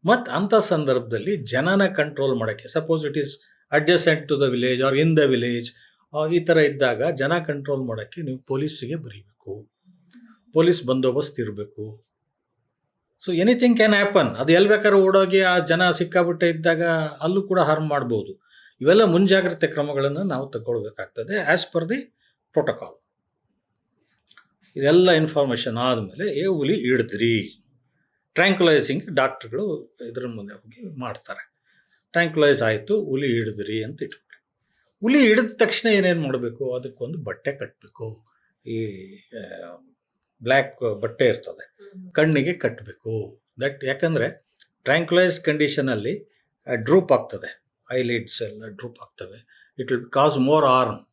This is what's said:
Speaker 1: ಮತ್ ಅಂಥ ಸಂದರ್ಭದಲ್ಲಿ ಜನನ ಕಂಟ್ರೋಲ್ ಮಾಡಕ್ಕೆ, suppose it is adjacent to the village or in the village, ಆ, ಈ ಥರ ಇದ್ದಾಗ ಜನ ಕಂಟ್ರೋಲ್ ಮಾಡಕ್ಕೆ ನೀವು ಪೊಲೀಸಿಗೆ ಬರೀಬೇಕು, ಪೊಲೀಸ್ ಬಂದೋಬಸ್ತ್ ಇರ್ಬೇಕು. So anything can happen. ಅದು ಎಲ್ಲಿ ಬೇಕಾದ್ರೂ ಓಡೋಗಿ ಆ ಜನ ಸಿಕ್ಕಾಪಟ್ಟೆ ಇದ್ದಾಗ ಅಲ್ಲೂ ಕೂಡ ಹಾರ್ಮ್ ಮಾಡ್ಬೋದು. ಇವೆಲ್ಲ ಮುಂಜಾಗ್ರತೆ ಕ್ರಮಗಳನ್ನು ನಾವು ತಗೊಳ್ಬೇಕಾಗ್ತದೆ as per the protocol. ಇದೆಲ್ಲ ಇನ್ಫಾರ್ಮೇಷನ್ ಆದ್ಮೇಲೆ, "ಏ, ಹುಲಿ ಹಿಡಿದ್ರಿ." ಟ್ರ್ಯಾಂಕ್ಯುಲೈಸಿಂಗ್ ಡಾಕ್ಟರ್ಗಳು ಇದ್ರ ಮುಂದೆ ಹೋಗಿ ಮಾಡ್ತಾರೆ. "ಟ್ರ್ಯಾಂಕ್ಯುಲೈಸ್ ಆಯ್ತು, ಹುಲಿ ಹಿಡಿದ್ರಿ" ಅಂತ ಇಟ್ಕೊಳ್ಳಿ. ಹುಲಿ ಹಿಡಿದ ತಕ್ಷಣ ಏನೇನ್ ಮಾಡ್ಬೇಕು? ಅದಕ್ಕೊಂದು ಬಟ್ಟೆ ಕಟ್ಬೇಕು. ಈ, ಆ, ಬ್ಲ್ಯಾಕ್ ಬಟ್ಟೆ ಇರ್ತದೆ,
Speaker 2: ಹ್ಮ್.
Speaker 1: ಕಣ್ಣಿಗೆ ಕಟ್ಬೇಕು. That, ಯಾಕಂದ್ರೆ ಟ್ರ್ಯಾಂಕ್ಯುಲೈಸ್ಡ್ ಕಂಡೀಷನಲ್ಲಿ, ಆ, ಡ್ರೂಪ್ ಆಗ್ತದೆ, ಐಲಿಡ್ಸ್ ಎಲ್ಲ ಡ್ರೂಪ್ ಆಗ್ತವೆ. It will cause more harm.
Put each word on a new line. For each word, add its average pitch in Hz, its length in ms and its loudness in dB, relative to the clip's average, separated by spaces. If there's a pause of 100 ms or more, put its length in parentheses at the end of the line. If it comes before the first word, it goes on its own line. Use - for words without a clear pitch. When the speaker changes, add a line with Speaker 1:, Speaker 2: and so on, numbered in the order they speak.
Speaker 1:
ಮತ್ 240 240 2
ಅಂಥ 190 260 0
ಸಂದರ್ಭದಲ್ಲಿ 135 800 0
ಜನನ 160 500 0
ಕಂಟ್ರೋಲ್ 139 520 -2
ಮಾಡಕ್ಕೆ, 110 400 -6
suppose 160 320 -2
it 151 60 -6
is 143 120 -2 (500)
adjacent 156 540 2
to 139 120 2
the 123 100 0
village 127 360 0
or 139 120 2
in 160 160 4
the 147 160 4
village, 120 300 -2 (520)
ಆ, 156 100 -2
ಈ 165 180 0
ಥರ 165 140 4
ಇದ್ದಾಗ 135 440 2 (120)
ಜನ 139 240 -2
ಕಂಟ್ರೋಲ್ 143 480 -6
ಮಾಡಕ್ಕೆ 110 360 -10
ನೀವು 131 160 -8
ಪೊಲೀಸಿಗೆ 135 560 -6
ಬರೀಬೇಕು, 104 760 -16 (840)
ಪೊಲೀಸ್ 170 320 2
ಬಂದೋಬಸ್ತ್ 131 560 -2
ಇರ್ಬೇಕು. 107 640 -12 (1200)
So 180 100 -2
anything 240 420 4
can 214 140 6 (100)
happen. 196 340 2
ಅದು 139 160 2
ಎಲ್ಲಿ 190 160 6
ಬೇಕಾದ್ರೂ 208 340 6
ಓಡೋಗಿ 190 380 4
ಆ 180 180 4
ಜನ 175 320 2
ಸಿಕ್ಕಾಪಟ್ಟೆ 175 580 0
ಇದ್ದಾಗ 165 340 0 (400)
ಅಲ್ಲೂ 185 200 0
ಕೂಡ 185 180 0
ಹಾರ್ಮ್ 156 280 2
ಮಾಡ್ಬೋದು. 123 600 -4 (320)
ಇವೆಲ್ಲ 190 240 6
ಮುಂಜಾಗ್ರತೆ 180 600 2
ಕ್ರಮಗಳನ್ನು 143 560 -2
ನಾವು 139 280 -6
ತಗೊಳ್ಬೇಕಾಗ್ತದೆ 120 1040 -4
as 175 60 2
per - 220 -4
the 214 160 -4 (600)
protocol. - 420 -4 (1800)
ಇದೆಲ್ಲ 165 340 4
ಇನ್ಫಾರ್ಮೇಷನ್ 143 680 0
ಆದ್ಮೇಲೆ, 127 640 -2
"ಏ, 165 60 -2
ಹುಲಿ 175 300 0
ಹಿಡಿದ್ರಿ." 117 880 -2 (680)
ಟ್ರ್ಯಾಂಕ್ಯುಲೈಸಿಂಗ್ 175 760 2
ಡಾಕ್ಟರ್ಗಳು 139 840 -4 (140)
ಇದ್ರ 123 160 -10
ಮುಂದೆ 104 280 -12
ಹೋಗಿ 180 460 -18
ಮಾಡ್ತಾರೆ. - 520 -14 (600)
"ಟ್ರ್ಯಾಂಕ್ಯುಲೈಸ್ 151 500 2
ಆಯ್ತು, 113 420 0
ಹುಲಿ 139 220 -4
ಹಿಡಿದ್ರಿ" 110 580 -4
ಅಂತ 131 180 -12
ಇಟ್ಕೊಳ್ಳಿ. - 420 -16 (560)
ಹುಲಿ 254 280 4
ಹಿಡಿದ 220 260 2
ತಕ್ಷಣ 226 340 0
ಏನೇನ್ 180 340 2
ಮಾಡ್ಬೇಕು? 123 540 -4
ಅದಕ್ಕೊಂದು 127 420 -10
ಬಟ್ಟೆ 120 340 -8
ಕಟ್ಬೇಕು. - 760 -14 (400)
ಈ, 107 380 -8 (120)
ಆ, - 600 -16 (640)
ಬ್ಲ್ಯಾಕ್ 123 580 -2
ಬಟ್ಟೆ 120 260 0
ಇರ್ತದೆ, - 580 -4
Speaker 2:
ಹ್ಮ್. - 280 -20
Speaker 1:
ಕಣ್ಣಿಗೆ 151 400 2
ಕಟ್ಬೇಕು. 110 880 -8 (180)
That, 139 260 -6
ಯಾಕಂದ್ರೆ 139 600 -4 (360)
ಟ್ರ್ಯಾಂಕ್ಯುಲೈಸ್ಡ್ 170 600 2
ಕಂಡೀಷನಲ್ಲಿ, 143 800 -2 (420)
ಆ, 131 80 -4
ಡ್ರೂಪ್ 139 380 2
ಆಗ್ತದೆ, - 500 -4 (300)
ಐಲಿಡ್ಸ್ 120 500 -4
ಎಲ್ಲ 107 240 -12
ಡ್ರೂಪ್ 113 360 -16
ಆಗ್ತವೆ. - 680 -20 (120)
It 113 80 -8
will 123 160 -2
cause 139 340 2
more 143 240 4
harm. 127 500 2